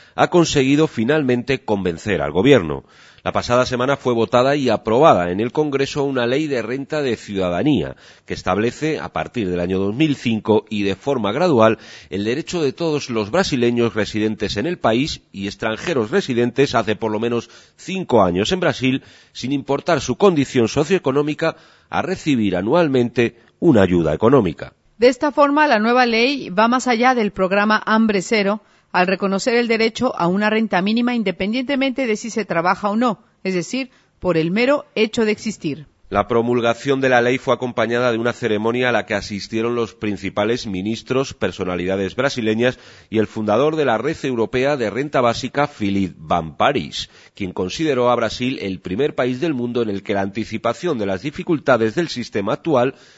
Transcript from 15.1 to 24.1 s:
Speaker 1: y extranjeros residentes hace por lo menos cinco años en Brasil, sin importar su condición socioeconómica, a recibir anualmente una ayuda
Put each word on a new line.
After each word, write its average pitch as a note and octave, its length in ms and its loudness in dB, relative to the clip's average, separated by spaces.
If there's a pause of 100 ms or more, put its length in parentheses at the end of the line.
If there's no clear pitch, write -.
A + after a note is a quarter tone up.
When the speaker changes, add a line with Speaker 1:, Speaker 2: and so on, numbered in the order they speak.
Speaker 1:
y G2 140 -8
extranjeros A2 640 -4
residentes B2+ 640 0
hace A2 220 0
por A2 160 -4
lo G#2+ 80 -2
menos A#2 300 -4 (260)
cinco E3+ 480 0
años F#2 300 0
en D3 80 -2
Brasil, C3 420 -2 (300)
sin B2 180 -8
importar C#3 480 -2
su A#2+ 160 -4
condición C#3 540 2
socioeconómica, D3 880 -2 (320)
a F#2 120 -2
recibir B2 540 0
anualmente B2 840 0 (200)
una C3 220 6
ayuda F2 320 4